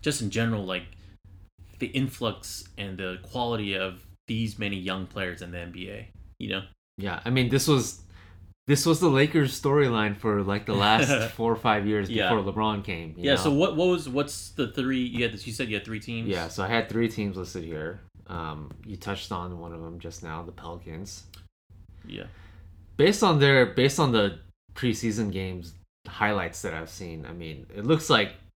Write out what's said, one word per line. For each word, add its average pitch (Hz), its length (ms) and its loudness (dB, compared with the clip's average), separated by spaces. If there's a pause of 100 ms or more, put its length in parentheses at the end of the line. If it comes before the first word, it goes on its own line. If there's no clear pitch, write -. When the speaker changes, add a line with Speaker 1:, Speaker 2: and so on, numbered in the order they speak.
Speaker 1:
just 143 180 -2
in 110 80 -2
general, 113 380 -2
like, 90 180 -6 (920)
the - 80 -4
influx - 880 -4
and 98 220 -8
the 90 240 -8
quality 117 520 -2
of 92 320 -6 (220)
these 113 300 -2
many 101 180 -4
young 92 300 -4
players 90 340 -6
in 87 100 -12
the 87 80 -8
N 87 140 -10
B 90 160 -12
A, 107 200 -14 (300)
you 107 120 -6
know? 95 120 -4 (360)
Speaker 2:
Yeah, 95 260 -4
I 117 60 -2
mean, 127 180 4
this 135 180 2
was, 135 360 2 (640)
this 143 180 4
was 160 160 6
the 175 80 6
Lakers 143 500 4
storyline 120 560 2
for, 101 280 0
like, 101 240 -2
the 110 80 0
Speaker 1:
<laughs> 101 120 6
Speaker 2:
last 117 440 6
four 117 200 0
or 113 60 2
five 107 300 2
years 104 240 0
Speaker 1:
Yeah. 107 180 0
Speaker 2:
before 98 240 2
LeBron 107 320 0
came, 82 320 -8
you 87 80 -8
Speaker 1:
Yeah, 139 120 6
Speaker 2:
know? 98 40 4
Speaker 1:
so 117 100 4
what, 156 260 4
what 175 120 4
was, 160 220 0
what's - 400 -4
the 131 180 -2
three, 127 320 -2
you 120 220 -2
had, 113 100 0 (140)
you 117 80 -10
said 127 160 -4
you 107 60 -2
had 98 100 -6
three 110 140 -8
teams? 113 280 -6
Speaker 2:
Yeah, 87 200 -2
so 95 140 -4
I 92 60 -2
had 113 220 0
three 113 180 2
teams 101 300 -4
listed 90 260 -8
here. 82 380 -8 (240)
Um, 78 440 -8 (160)
you 104 100 -12
touched 98 360 -8
on 90 260 -8
one 85 140 -12
of 82 80 -12
them 82 180 -12
just 85 240 -12
now, 82 200 -8
the 87 100 -12
Pelicans. 87 720 -12 (840)
Speaker 1:
Yeah. - 200 -12 (720)
Speaker 2:
Based 202 260 6
on 165 160 6
their, 139 260 8
based 135 320 2
on 143 140 4
the 101 260 4 (360)
preseason 110 580 0
games 90 400 -8 (340)
highlights 101 560 -2
that 85 120 -6
I've 80 160 -8
seen, 82 360 -12
I 65 60 -12
mean, 80 420 -12
it 104 120 -6
looks 160 240 2
like 110 240 4 (220)